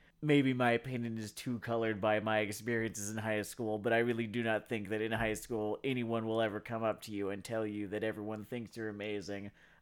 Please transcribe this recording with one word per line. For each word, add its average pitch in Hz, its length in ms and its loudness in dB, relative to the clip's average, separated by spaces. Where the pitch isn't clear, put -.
<laughs> - 200 -20
Maybe 143 320 6
my 123 180 4
opinion 117 480 -2
is 107 120 -6
too 120 280 -4
colored 113 420 0
by 107 180 6
my 107 200 2
experiences 107 720 -2
in 110 60 -6
high 107 260 0
school, 107 340 -2
but 113 160 2
I 113 60 8
really 117 260 2
do 113 160 -2
not 110 280 0
think 107 200 -4
that 107 120 0
in 113 100 0
high 110 240 0
school 107 480 -2
anyone 117 420 0
will 113 160 2
ever 107 180 0
come 113 240 -4
up 107 200 0
to 110 80 -12
you 98 180 -2
and 98 140 -4
tell 113 220 -2
you 104 240 -4
that 104 140 -2
everyone 107 420 -4
thinks 120 320 -8
you're 110 120 -4
amazing, 101 640 -6